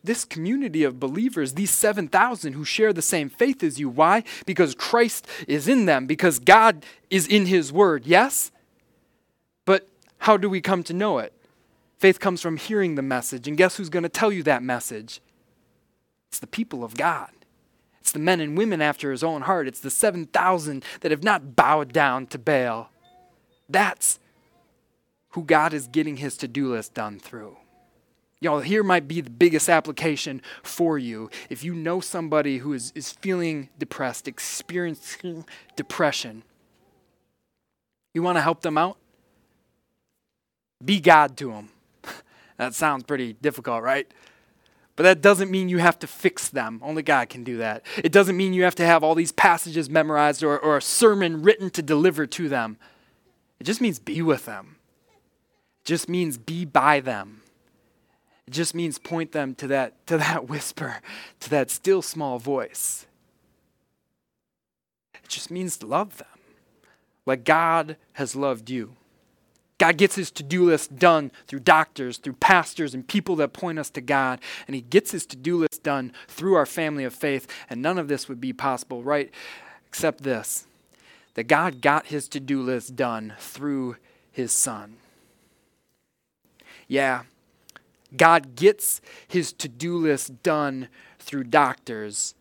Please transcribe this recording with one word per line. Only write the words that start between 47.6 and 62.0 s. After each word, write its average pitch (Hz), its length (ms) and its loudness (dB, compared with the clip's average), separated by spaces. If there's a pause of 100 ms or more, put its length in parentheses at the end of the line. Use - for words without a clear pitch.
It 165 80 2
doesn't 190 240 6
mean 190 180 0
you 180 100 2
have 180 120 2
to 170 100 0
have 165 180 8
all 160 120 4
these 165 160 0
passages 165 580 2
memorized 151 540 2
or, 147 160 2
or 151 180 2
a - 40 0
sermon 190 600 4
written 196 300 4
to 170 100 -6
deliver 151 460 2
to 160 220 -6
them. 113 280 -4 (840)
It - 40 -16
just 226 180 -2
means 202 180 0
be - 220 -6
with 156 240 0
them. 104 300 -14 (1040)
It - 40 -20
just 165 240 -2
means 170 280 -2
be 160 280 -8
by 143 340 4
them. 107 420 -8 (1040)
It 131 60 -20
just 160 240 -4
means 170 240 -6
point 165 320 -6
them 135 240 -4
to 143 120 -10
that, 131 400 -2
to 165 100 0
that 151 320 -2
<laughs> - 0 -
whisper, 143 480 -8 (420)
to - 100 -14
that 139 220 0
still 190 300 0